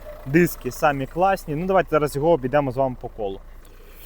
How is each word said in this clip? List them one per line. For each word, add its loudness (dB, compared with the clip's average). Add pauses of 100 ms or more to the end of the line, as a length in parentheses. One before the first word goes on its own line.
(260)
диски 2
самі 0
класні. 0
Ну, -4
давайте 2
зараз 0
його 4
обійдемо 2
з -6
вами 0
по -10
колу. -8 (680)